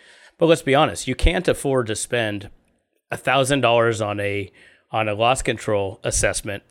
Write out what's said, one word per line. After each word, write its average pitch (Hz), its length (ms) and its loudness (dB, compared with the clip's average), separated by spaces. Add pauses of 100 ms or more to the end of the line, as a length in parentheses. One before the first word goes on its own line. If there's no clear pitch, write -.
(400)
But 165 80 4
let's 160 160 2
be 135 100 0
honest, 135 340 0
you 127 60 -2
can't 170 340 2
afford 131 400 0
to 107 80 -4
spend 107 540 -4 (640)
a 117 60 -4
thousand 135 440 0
dollars 117 400 4
on 104 180 -2
a, 101 320 -4 (400)
on 110 160 -2
a 104 60 -2
loss 117 300 2
control 101 600 -4
assessment 101 680 -4